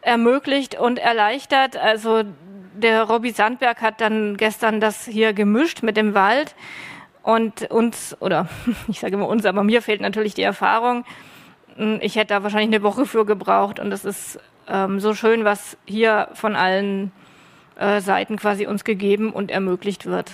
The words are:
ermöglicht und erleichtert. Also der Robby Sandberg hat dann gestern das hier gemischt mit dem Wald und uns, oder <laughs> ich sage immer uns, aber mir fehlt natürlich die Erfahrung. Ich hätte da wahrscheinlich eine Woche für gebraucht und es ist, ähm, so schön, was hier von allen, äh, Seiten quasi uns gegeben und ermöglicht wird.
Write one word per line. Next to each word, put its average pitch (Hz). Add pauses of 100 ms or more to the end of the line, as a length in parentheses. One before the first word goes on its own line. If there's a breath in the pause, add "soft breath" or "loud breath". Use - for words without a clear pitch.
ermöglicht 254
und 240
erleichtert. 247
Also 220 (500)
der 220
Robby 226
Sandberg 233
hat 220
dann 214
gestern 214
das 214
hier 220
gemischt 214
mit 214
dem 214
Wald 214 (680 loud breath)
und 226
uns, -
oder 175 (200 loud breath)
<laughs> 233
ich 208
sage 196
immer 202
uns, 214
aber 196
mir 220
fehlt 208
natürlich 202
die 190
Erfahrung. 226 (920 loud breath)
Ich -
hätte 214
da 202
wahrscheinlich 214
eine 208
Woche 208
für 220
gebraucht 202
und 202
es 196
ist, - (280)
ähm, 196
so 214
schön, 220
was 202
hier 214
von 214
allen, 196 (680 loud breath)
äh, 202
Seiten 196
quasi 208
uns 202
gegeben 202
und 196
ermöglicht 190
wird. 180